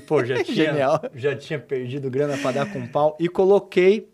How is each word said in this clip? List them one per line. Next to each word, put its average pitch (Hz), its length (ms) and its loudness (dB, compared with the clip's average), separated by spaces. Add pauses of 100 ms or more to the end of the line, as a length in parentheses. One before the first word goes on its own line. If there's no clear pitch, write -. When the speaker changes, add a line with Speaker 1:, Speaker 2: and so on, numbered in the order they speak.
Speaker 1:
pô, 143 180 2
já 123 120 -2
Speaker 2:
<laughs> - 80 0
Speaker 1:
tinha, 285 100 -6 (120)
Speaker 2:
Genial. 147 360 0 (120)
Speaker 1:
já 135 220 -2
tinha 151 220 -8
perdido 135 500 -6
grana 139 300 -2
pra 143 140 -2
dar 139 200 -4
com 123 140 -8
pau 151 320 0
e 170 100 0
coloquei 196 840 4